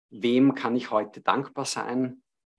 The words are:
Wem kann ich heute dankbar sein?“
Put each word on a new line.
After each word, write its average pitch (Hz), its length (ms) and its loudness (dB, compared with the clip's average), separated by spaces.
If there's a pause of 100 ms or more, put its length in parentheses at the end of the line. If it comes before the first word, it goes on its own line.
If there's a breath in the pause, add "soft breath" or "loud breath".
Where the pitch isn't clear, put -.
Wem 123 460 4
kann 120 220 -2
ich 120 140 -8
heute 107 300 -2
dankbar 135 440 -2
sein?“ 123 580 -4 (360)